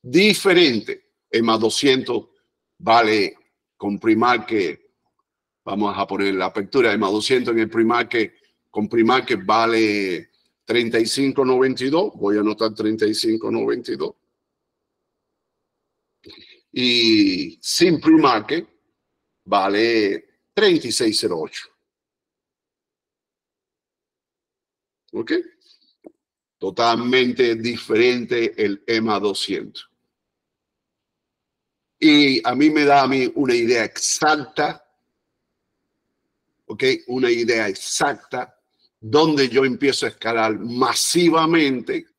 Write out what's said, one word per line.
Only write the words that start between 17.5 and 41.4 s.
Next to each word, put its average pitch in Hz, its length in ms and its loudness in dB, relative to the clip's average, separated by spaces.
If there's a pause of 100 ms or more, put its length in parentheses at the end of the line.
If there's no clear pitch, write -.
sin 170 400 0
pre-market 143 680 2 (760)
vale 101 960 -2 (140)
treinta 185 320 2
y 120 60 -6
seis 110 280 0
cero 90 200 -4
ocho. - 280 -12 (3500)
¿Ok? 113 200 -6 (1300)
Totalmente 120 1000 0
diferente 117 1040 -2
el 101 240 -4
ema 110 340 0
doscientos. 95 680 -6 (2000)
Y 147 480 4
a 127 80 0
mí 147 140 4
me 151 160 2
da 143 200 6
a 131 40 0
mí 131 280 0
una 127 180 0
idea 117 280 2
exacta, - 1040 -4 (1800)
¿ok? 113 180 -6 (220)
Una 127 240 -2
idea 117 380 0
exacta - 920 -8 (400)
donde 139 480 2
yo 127 160 2
empiezo 131 400 -2
a 117 60 -4
escalar 110 480 -4
masivamente 139 1500 0 (120)